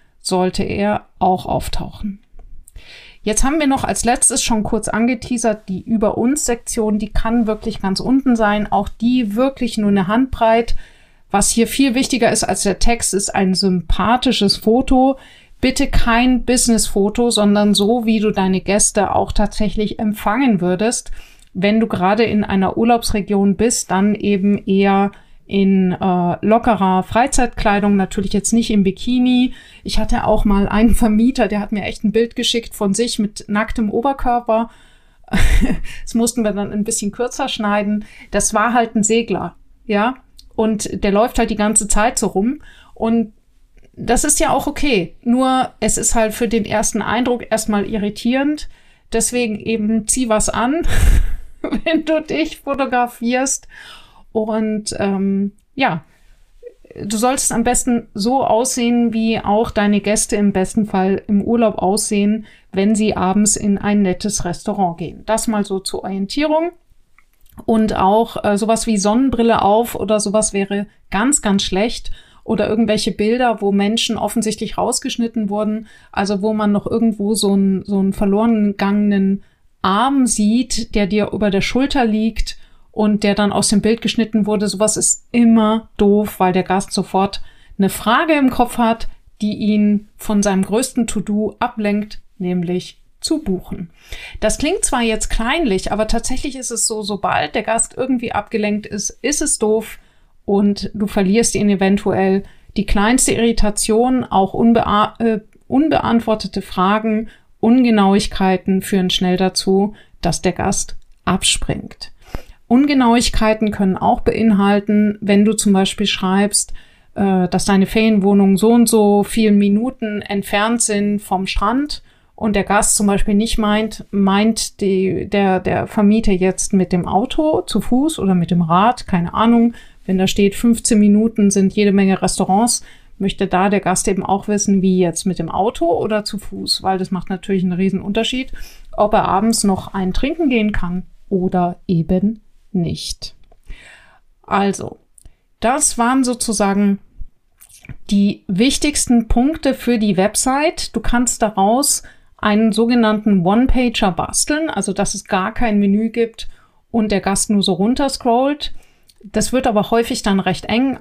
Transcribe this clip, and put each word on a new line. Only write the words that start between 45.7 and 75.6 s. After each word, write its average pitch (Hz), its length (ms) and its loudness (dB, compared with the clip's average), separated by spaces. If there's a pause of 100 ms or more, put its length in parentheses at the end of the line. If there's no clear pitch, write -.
es 214 180 0
ist - 160 -2
halt 220 180 2
für 233 160 -2
den 214 160 0
ersten 214 380 -2
Eindruck 240 480 -2
erstmal 214 360 0
irritierend. 233 800 -2 (440)
Deswegen 226 460 -2
eben 220 480 -2
zieh 254 220 -2
was 220 200 0
an, 269 340 -2 (460)
<laughs> - 320 -6 (240)
wenn 320 200 0
du 311 160 0
dich 311 380 -4
fotografierst. 254 1080 -2 (640)
Und, 220 640 -2
ähm, 196 540 -2 (220)
ja, 208 300 -2 (1000)
du 214 140 -4
solltest 247 340 0
am 226 140 0
besten 240 500 0
so 240 300 0
aussehen, 240 680 0
wie 220 280 0
auch 214 320 0
deine 208 280 2
Gäste 208 360 -2
im 202 160 2
besten 196 340 -2
Fall 190 400 0
im 202 160 0
Urlaub 226 360 0
aussehen, 208 680 0 (240)
wenn 202 240 0
sie 214 220 0
abends 196 400 0
in 202 220 0
ein 208 240 0
nettes 190 420 -2
Restaurant 175 540 -4
gehen. - 280 -12
Das 220 220 -2
mal 208 160 0
so 190 160 -4
zur - 240 -8
Orientierung. 294 640 -2 (960)
Und 220 300 2
auch, 214 480 0
äh, 208 120 0
sowas 226 300 -2
wie 220 100 0
Sonnenbrille 226 640 2
auf 220 340 2
oder 202 240 -2
sowas 214 320 -2
wäre 202 340 -4 (240)
ganz, 233 320 2
ganz 196 220 0
schlecht. - 480 -2 (320)
Oder - 240 -2
irgendwelche 214 420 0
Bilder, 226 500 0
wo 202 120 0
Menschen 214 440 0
offensichtlich 214 640 -4
rausgeschnitten 233 720 -4
wurden. 214 380 -4 (240)